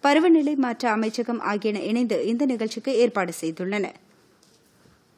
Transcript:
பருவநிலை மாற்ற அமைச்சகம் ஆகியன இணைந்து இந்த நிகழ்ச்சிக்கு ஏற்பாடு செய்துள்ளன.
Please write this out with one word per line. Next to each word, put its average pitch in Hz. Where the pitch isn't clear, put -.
பருவநிலை 302
மாற்ற 233
அமைச்சகம் 220
ஆகியன 208
இணைந்து 220
இந்த 240
நிகழ்ச்சிக்கு 226
ஏற்பாடு 196
செய்துள்ளன. 185